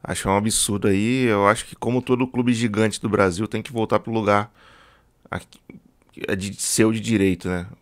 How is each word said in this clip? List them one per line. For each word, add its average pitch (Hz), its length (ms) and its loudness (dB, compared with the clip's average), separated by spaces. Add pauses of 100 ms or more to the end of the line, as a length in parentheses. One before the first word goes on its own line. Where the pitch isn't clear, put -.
Acho - 260 -6
um 98 80 4
absurdo 104 520 0
aí. 117 380 2
Eu 101 200 4
acho 110 200 2
que - 100 -20
como 123 260 -2
todo 127 240 0
clube 123 280 0
gigante 110 460 0
do - 80 -4
Brasil 98 380 2
tem 110 160 -6
que - 80 -14
voltar 110 300 0
pro 117 120 -8
lugar 104 380 0 (800)
aqui, - 300 -10 (680)
é - 80 -2
de 98 260 -6
seu 110 300 2
de 113 80 -2
direito, 98 500 0
né? 90 180 -4 (160)